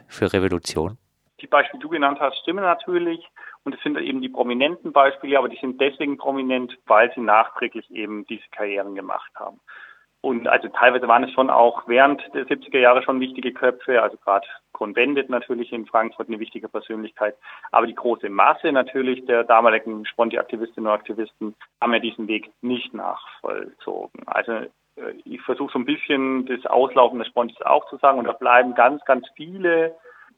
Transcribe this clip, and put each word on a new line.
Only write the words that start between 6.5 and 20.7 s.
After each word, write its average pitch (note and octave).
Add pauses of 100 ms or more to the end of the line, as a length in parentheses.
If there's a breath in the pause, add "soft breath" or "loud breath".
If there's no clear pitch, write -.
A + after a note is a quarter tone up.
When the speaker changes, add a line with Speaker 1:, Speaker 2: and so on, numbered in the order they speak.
Speaker 2:
weil A2+
sie B2+
nachträglich A2
eben G#2
diese G#2+
Karrieren G2+
gemacht F#2+
haben. - (640 loud breath)
Und A#2+
also A#2+
teilweise B2
waren A#2+
es B2+
schon C3
auch A#2+
während C#3 (120)
der C3+
siebziger C3+
Jahre B2
schon C3
wichtige C3
Köpfe, B2
also G#2
gerade G2 (260)
Cohn-Bendit C3
natürlich A#2+
in A2+
Frankfurt A2
eine G#2+
wichtige A2
Persönlichkeit. G#2+ (360 loud breath)
Aber A#2
die A2+
große A2+
Masse B2
natürlich B2+
der A#2
damaligen A2+
Sponti-Aktivistinnen A2+